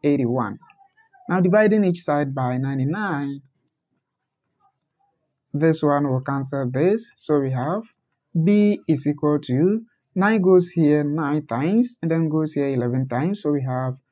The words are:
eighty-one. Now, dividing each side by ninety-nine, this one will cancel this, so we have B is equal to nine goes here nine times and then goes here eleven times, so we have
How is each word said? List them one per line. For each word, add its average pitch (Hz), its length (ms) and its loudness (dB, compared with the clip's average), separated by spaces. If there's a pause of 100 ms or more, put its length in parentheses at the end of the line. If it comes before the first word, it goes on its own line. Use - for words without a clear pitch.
eighty-one. 127 560 0 (680)
Now, 180 100 0
dividing 202 460 4
each 175 160 0
side 147 340 -2
by 127 220 -2
ninety-nine, 139 840 -4 (2000)
this 160 280 2
one 143 280 2
will 131 120 0
cancel 139 480 -4
this, 185 460 -2
so 147 240 0
we 135 120 -2
have 151 320 -4 (600)
B 208 460 2
is 147 180 0
equal 147 320 0
to 175 460 0 (300)
nine 202 260 2
goes 180 300 4
here 147 340 2
nine 147 400 -2
times 185 560 0
and 165 100 -2
then 165 140 2
goes 156 280 -2
here 143 140 -2
eleven 131 400 -2
times, 147 360 -4
so 147 80 0
we 143 120 -2
have 127 320 -4 (160)